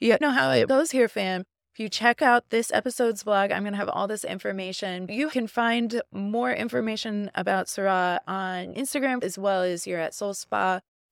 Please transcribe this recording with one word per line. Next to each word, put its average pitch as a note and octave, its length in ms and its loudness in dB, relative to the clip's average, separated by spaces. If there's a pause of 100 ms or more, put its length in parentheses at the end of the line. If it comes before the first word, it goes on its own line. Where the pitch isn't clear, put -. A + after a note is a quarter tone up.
you A3+ 180 6
know D4 120 2
how C4 200 4
it A#3+ 160 6
goes C4+ 240 4
here, B3 160 4
fam. F#3 360 -2 (300)
If - 60 -12
you A3 80 -4
check A#3 340 2
out A#3+ 280 4
this A#3 240 0
episode's A#3 500 0
blog, G3+ 280 2
I'm G3 120 -2
gonna G3+ 140 -4
have G3+ 100 -4
all G3+ 200 -2
this G#3+ 180 -6
information. F#3+ 840 -6
You C4+ 200 -2
can B3 180 -2
find A#3 540 0 (100)
more A3 400 -2
information A3 840 -4
about F#3+ 360 0
Sarah F#3 580 0
on F#3 460 -6
Instagram C4 500 -2
as F#3 140 -4
well G3 240 2
as F3+ 260 -2
you're F3+ 120 -2
at D#3+ 140 -4
soul G3+ 200 -6
spa F#3+ 480 -2 (300)